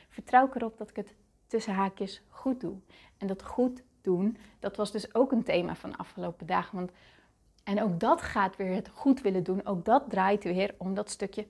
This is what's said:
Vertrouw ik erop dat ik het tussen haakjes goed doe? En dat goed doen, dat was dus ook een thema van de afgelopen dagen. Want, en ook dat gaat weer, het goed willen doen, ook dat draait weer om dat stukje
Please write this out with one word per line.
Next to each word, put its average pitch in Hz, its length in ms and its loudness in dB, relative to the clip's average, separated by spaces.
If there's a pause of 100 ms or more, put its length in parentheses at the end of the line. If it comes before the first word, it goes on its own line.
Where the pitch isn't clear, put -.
Vertrouw - 360 4
ik 262 100 -2
erop 233 220 -4
dat 214 120 -12
ik - 60 -20
het - 200 -8 (320)
tussen 220 260 -2
haakjes 190 560 -2
goed 262 320 -2
doe? 190 140 -6 (420)
En 196 100 -4
dat 190 160 -4
goed 247 400 -2 (200)
doen, 190 340 2 (220)
dat 196 160 -6
was 208 160 -2
dus - 240 -6
ook 254 160 4
een 226 120 2
thema 170 320 0
van - 140 -12
de - 80 -12
afgelopen 175 500 -10
dagen. 180 280 -2
Want, 180 160 -6 (720)
en 202 180 0
ook 180 180 0
dat 294 220 4
gaat 190 340 0
weer, 185 200 -2
het 196 140 -4
goed - 320 2
willen 185 220 2
doen, 185 220 -2
ook 180 200 -2
dat 262 240 4
draait 202 340 2
weer 185 340 0
om 190 160 -4
dat 208 160 -4
stukje 208 400 -8